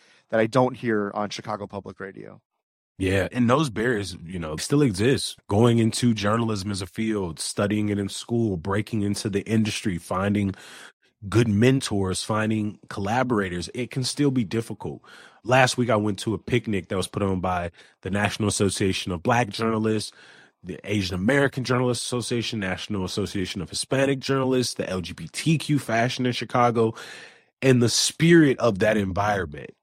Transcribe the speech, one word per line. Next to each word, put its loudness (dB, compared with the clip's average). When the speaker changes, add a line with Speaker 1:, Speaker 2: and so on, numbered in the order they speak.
Speaker 1:
that 2
I 4
don't 4
hear 0
on -4
Chicago -8
Public -12
Radio. -14
Speaker 2:
Yeah, 0
and 2
those 2
barriers, -4
you -10
know, -6
still 0
exist. 0
Going 4
into 2
journalism -2
as -4
a -8
field, -4
studying -2
it 0
in -2
school, -2
breaking -2
into -2
the -2
industry, 0
finding 0
good 4
mentors, 2
finding -2
collaborators, -2
it -8
can -4
still 0
be 2
difficult. -6
Last 4
week, 2
I 4
went 0
to -4
a -2
picnic -2
that -2
was 0
put -4
on 0
by -4
the -8
National 0
Association 0
of -6
Black 2
Journalists, -2
the -10
Asian -2
American 0
Journalists 0
Association, -4
National -4
Association -4
of -8
Hispanic -2
Journalists, 0
the -6
L -4
G -10
B -14
T 2
Q 0
Fashion -2
in 0
Chicago, 2
and 6
the 4
spirit 6
of 2
that 4
environment, -2